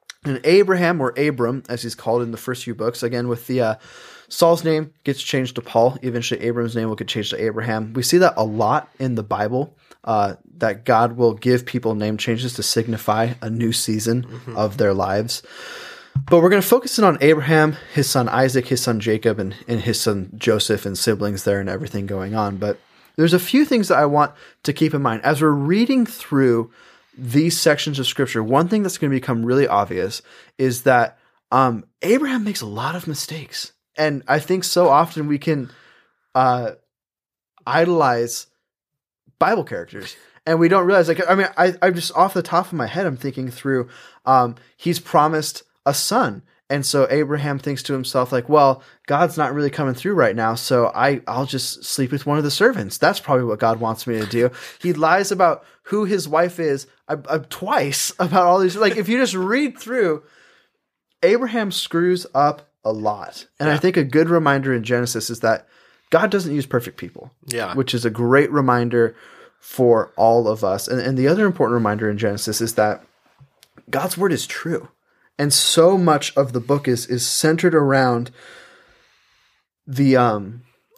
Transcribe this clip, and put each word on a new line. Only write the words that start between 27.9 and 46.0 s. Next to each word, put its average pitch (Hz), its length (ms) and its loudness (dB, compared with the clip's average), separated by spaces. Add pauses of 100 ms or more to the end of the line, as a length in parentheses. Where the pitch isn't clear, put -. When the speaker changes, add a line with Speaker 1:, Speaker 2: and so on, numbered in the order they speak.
Speaker 1:
of 123 80 -2
Scripture, 120 360 -2
one 135 260 2
thing 208 140 0
that's 185 140 -4
gonna 147 140 -2
become 123 340 -2
really 127 220 2
obvious 95 540 -2 (360)
is 127 260 -2
that, 127 340 2 (340)
um, 120 320 2 (180)
Abraham 262 440 0
makes 202 160 -6
a - 40 -8
lot 110 300 -6
of 175 120 -10
mistakes. - 640 -10 (260)
And 151 320 -2
I 147 100 2
think 180 240 -2
so 175 240 4
often 151 400 2
we 147 100 0
can, 143 320 -2 (640)
uh, 127 380 2 (960)
idolize 135 800 0 (920)
Bible 185 240 2
characters. 92 520 -12 (300)
And 165 140 2
we 165 80 6
don't 185 180 4
realize, 185 220 4
like, 165 220 0
I 190 60 6
mean, 190 120 2 (100)
I, 180 240 4
I'm 185 120 4
just 170 220 -6
off 190 180 2
the 180 80 -2
top 180 260 -2
of - 60 -14
my 135 140 -2
head, 185 180 -4
I'm 135 120 -4
thinking 131 340 -8
through, 127 380 -4 (360)
um, 123 300 4 (220)
he's 170 220 -2
promised 156 640 0 (220)
a - 80 2
son. 165 480 -2 (300)